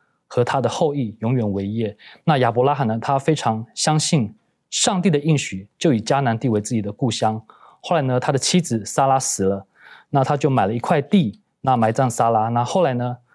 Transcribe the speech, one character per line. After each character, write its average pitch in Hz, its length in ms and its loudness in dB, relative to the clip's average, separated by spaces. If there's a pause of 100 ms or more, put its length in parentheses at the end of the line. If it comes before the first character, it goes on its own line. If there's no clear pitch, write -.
(280)
和 - 160 0
他 139 160 0
的 127 80 0
后 147 260 0
裔 117 280 -4
永 123 120 -2
远 113 200 0
为 98 120 -4
业。 107 320 -6 (280)
那 151 140 2
亚 120 120 2
伯 123 140 2
拉 143 100 2
罕 135 100 -2
呢， 113 160 -2
他 139 160 0
非 156 160 0
常 113 400 -2
相 156 240 0
信 135 380 0 (340)
上 196 320 0
帝 196 80 2
的 151 80 2
应 147 200 2
许， 95 280 -6 (120)
就 160 160 2
以 110 80 0
迦 139 180 0
南 120 180 0
地 131 120 -2
为 107 100 2
自 113 160 -6
己 110 60 0
的 101 100 -6
故 120 180 -2
乡。 110 320 -2 (400)
后 - 140 -2
来 156 60 2
呢， 127 180 0
他 139 140 -2
的 135 40 2
妻 - 220 2
子 117 260 -4
撒 139 220 0
拉 135 100 4
死 104 280 -2
了， 98 200 -2 (440)
那 135 160 2
他 147 100 0
就 143 140 0
买 117 180 2
了 107 60 -2
一 120 40 -4
块 147 240 0
地， 139 380 0 (220)
那 131 160 2
埋 113 120 2
葬 127 200 2
撒 117 200 0
拉。 113 200 2
那 120 160 0
后 180 180 0
来 135 100 2
呢， 123 240 -4 (180)